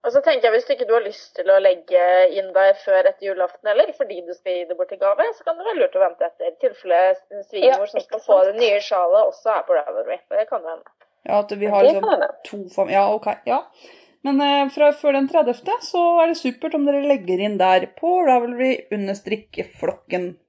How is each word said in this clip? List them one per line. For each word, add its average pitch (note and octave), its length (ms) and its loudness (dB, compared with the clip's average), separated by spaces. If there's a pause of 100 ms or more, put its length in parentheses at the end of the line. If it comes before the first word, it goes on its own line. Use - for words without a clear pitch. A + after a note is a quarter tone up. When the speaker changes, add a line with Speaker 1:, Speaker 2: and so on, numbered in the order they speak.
Speaker 1:
Og E4 100 -4
så C#4 120 2
tenker C4 200 2
jeg, A3 80 4
hvis A#3+ 180 0
ikke B3 180 -2
du A3+ 60 2
har A3+ 80 2
lyst - 340 -12
til F3+ 140 -8
å G3 100 6
legge F3+ 720 2
inn F#3+ 220 -6
der G3 180 4
før F#3+ 320 0
etter G3 160 0 (140)
julaften, F#3 340 -4
eller B3 240 0
fordi F#3 340 -8
du F3 60 -14
skal F3+ 220 -10
gi F3 100 -6
det E3+ 120 -10
bort F3+ 160 -6
i F#3+ 40 -12
gave, G3 220 -2 (160)
så - 100 -20
kan E4 140 -4
det F#4+ 80 -10
være A4 120 -6
lurt - 140 0
å - 80 -4
vente F3 240 -2
etter, - 220 -10
i E3+ 100 -8
tilfelle F#3 600 0 (280)
svigermor B3+ 360 2
Speaker 2:
Ja, D#4 60 -2
Speaker 1:
som G#3+ 140 -6
skal - 180 -12
Speaker 2:
ikke - 60 -14
Speaker 1:
få F#3+ 200 4
Speaker 2:
sant. - 20 4
Speaker 1:
det G3+ 140 -2
nye G#3 200 2
sjalet G3 480 2
også G#3+ 300 -4
er - 40 -4
på F3 140 0
Ravelry. - 500 -4
For G3+ 120 -6
det A3 100 -4
kan G#3 140 -6
jo D#3+ 60 -14
hende. - 160 -14 (420)
Speaker 3:
Ja, G#3 140 0
at G#3 100 -10
vi G3+ 160 -6
har G3+ 160 2
Speaker 2:
Det C#4+ 100 8
Speaker 3:
liksom G3 160 -2
Speaker 2:
kan - 20 0 (120)
hende. - 120 -4 (100)
Speaker 3:
to - 120 -16 (180)
fam-, G3 160 -2
ja, G3 220 2
OK, G#3+ 160 -4 (160)
ja. C4 180 -2 (600)
Men, C#4 160 0
eh, C#4+ 300 2
fra D4 220 4
før D4 200 0
den C4+ 160 0
tredivte, D#4 540 0
så E4+ 400 2
er E4 60 6
det E4 100 -2
supert D#4 360 -6
om C#4+ 120 0
dere C#4+ 180 0
legger F#3 340 -2
inn G#3 200 -4
der F#3 280 4 (140)
på F4 260 0
Ravelry B3 640 0
under G3+ 240 -6
strikkeflokken. F3+ 1200 -8 (100)